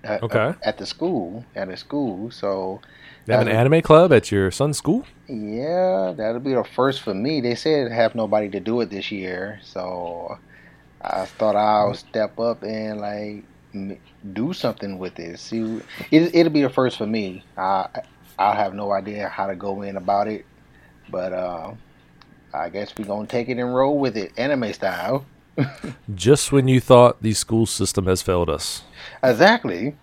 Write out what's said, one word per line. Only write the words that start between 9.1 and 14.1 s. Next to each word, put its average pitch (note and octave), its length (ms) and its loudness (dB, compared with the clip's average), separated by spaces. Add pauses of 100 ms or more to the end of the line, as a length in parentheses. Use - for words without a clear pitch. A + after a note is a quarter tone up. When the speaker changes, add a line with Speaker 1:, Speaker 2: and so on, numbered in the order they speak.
Speaker 1:
year, F#2+ 520 -8
so F2 760 -8 (640)
I - 240 -4
thought G#2 320 0
I'll G#2 380 2
step - 440 -6
up A2+ 240 -2
and, G#2+ 380 -8
like, G#2 440 -10 (280)
m-, G2 240 -10 (380)